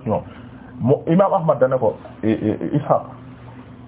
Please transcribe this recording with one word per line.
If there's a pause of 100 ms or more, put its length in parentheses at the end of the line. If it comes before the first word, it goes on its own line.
ci
ñoom (580)
mo
imaam
Ahmad
dana
ko, (280)
eh, (120)
eh,
Ishaq (840)